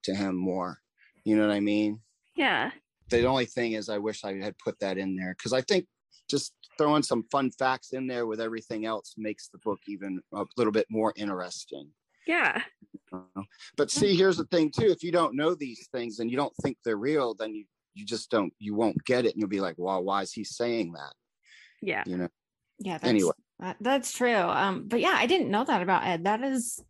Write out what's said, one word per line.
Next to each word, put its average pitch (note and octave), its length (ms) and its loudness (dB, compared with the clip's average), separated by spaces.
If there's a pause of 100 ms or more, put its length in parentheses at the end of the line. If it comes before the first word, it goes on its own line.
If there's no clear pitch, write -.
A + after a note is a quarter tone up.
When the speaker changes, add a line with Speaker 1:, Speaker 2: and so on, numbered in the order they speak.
Speaker 1:
to G2 120 -2
him G2 200 0
more. F2+ 440 -2 (440)
You G#2+ 140 4
know G#2+ 100 4
what G#2 80 2
I G2+ 40 0
mean? G#2+ 420 0 (340)
Speaker 2:
Yeah. E3+ 360 2 (380)
Speaker 1:
The A#2+ 160 4
only B2+ 200 2
thing A#2 280 -2
is, G#2+ 160 -6
I G#2 100 -4
wish G#2 240 -4
I G2 140 -6
had G2 200 -8
put - 220 -6
that F#2+ 180 -2
in F#2+ 180 -2
there, F#2 200 -6
'cause G#2+ 180 -6
I C3 80 2
think F#3 260 0 (420)
just - 240 -2 (240)
throwing D3+ 260 4
some A#2 280 0
fun C3+ 200 0
facts C3 420 -2
in C3 140 -4
there A#2+ 200 -2
with A2 140 -4
everything A2+ 440 -6
else A2 320 -6
makes G#2+ 300 -8
the F#2+ 120 -20
book G2+ 280 -4
even F#2+ 340 -8 (120)
a G2 120 -4 (120)
little A2 160 4
bit G#2+ 160 2
more A2 260 0
interesting. F#2 800 -8 (320)
Speaker 2:
Yeah. C4+ 380 0 (500)
Speaker 1:
Uh, G2 300 -10 (340)
but D3 120 2
see, G3+ 260 4
here's F#3 220 6
the E3 80 -2
thing D#3+ 260 2
too. A3+ 160 2
If E3+ 160 4
you E3+ 80 -4
don't D#3+ 240 2
know D#3 200 2
these C3+ 380 -10
things A#2 260 -6
and A#2 100 -2
you B2 80 -2
don't C#3 240 0
think C3+ 220 -2
they're A2 140 0
real, B2+ 360 0
then A2 220 -8
you, G#2 100 -12 (280)
you G2+ 120 -16
just G#2+ 240 -6
don't, G#2 300 2
you G#2 160 -6
won't G#2+ 300 2
get B2 200 2
it. G#2 80 2
And - 60 -6
you'll G#2 100 -2
be G2 120 0
like, F2 160 -2
"Well, F#2 260 0
why G2 200 0
is F#2 100 -10
he A2 100 -8
saying A#2 500 -2
that?" C#2+ 200 -12 (680)
Speaker 2:
Yeah. E3 240 -4
Speaker 1:
You F2+ 120 -6
know? F2+ 120 -4 (500)
Speaker 3:
Yeah. F3+ 180 -6
That's, B2+ 120 0
Speaker 1:
Anyway. F#2+ 220 4 (280)
Speaker 3:
that, F3+ 200 -8
that's C4 320 0
true. A#3+ 240 2
Um, F#3+ 520 2
but A#3 120 0
yeah, F4 180 4
I - 100 4
didn't E4+ 220 4
know G#3 140 2
that B3 180 2
about F3+ 240 2
Ed. E3+ 200 0
That A3 180 0
is, C4 460 -4